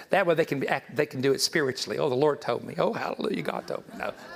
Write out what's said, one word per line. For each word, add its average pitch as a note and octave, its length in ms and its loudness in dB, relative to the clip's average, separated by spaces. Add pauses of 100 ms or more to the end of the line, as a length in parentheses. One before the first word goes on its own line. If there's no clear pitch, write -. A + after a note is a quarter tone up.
(100)
That F#3 160 6
way E3+ 80 6
they D#3+ 100 4
can C#3+ 160 -2
be - 80 0
act-, - 260 -2
they D3 120 2
can C3+ 140 -6
do C3+ 120 4
it - 80 0
spiritually. - 580 0
"Oh, D3+ 100 2
the B2 60 0
Lord C#3+ 260 2
told - 220 -2
me. - 160 -10
Oh, F3+ 140 2
hallelujah, - 500 -2
God - 240 -4
told - 220 -8
me." - 100 -14
No, - 140 -4 (240)